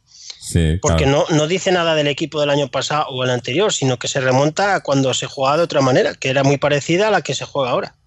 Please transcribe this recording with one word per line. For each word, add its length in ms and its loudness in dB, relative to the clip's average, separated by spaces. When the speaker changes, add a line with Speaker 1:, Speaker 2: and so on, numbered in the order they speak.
Speaker 1:
Sí, 420 0
Speaker 2:
Porque 220 2
Speaker 1:
claro. 260 2
Speaker 2:
no, 60 2
no 120 2
dice 260 0
nada 200 2
del 140 0
equipo 320 -4
del 100 0
año 220 0
pasado 380 -2
o 160 -4
el 60 0
anterior, 420 0
sino 260 0
que 80 -8
se 140 -4
remonta 540 2
a 40 0
cuando 340 0
se 140 -4
jugaba 300 0
de 60 4
otra 180 0
manera, 340 2
que 140 -4
era 160 2
muy 120 -2
parecida 520 0
a 20 2
la 100 2
que 140 -6
se 80 -8
juega 280 -4
ahora. 240 -4